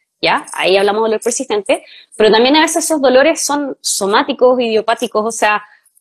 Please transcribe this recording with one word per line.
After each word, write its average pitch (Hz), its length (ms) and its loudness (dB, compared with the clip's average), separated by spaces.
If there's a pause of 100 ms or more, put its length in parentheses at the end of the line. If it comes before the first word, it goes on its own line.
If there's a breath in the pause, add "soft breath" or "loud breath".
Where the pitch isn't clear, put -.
(200)
¿ya? 196 320 -2
Ahí 170 240 0
hablamos 202 260 0
de 220 60 -2
dolor 220 140 -2
persistente, 247 640 -4 (320 loud breath)
pero 214 140 4
también 247 260 4
a 311 40 4
veces 320 240 0
esos 311 160 -2
dolores 277 400 2
son 285 400 -6
somáticos, 247 800 0
idiopáticos, 220 640 -2
o 226 80 -6
sea, 208 320 -2 (360 loud breath)